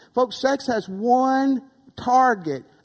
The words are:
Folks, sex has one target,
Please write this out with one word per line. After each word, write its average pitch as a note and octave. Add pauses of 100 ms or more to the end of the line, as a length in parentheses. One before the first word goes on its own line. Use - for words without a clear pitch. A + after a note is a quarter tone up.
(140)
Folks, B3
sex C4+
has A3+
one B3+ (340)
target, G#3+ (200)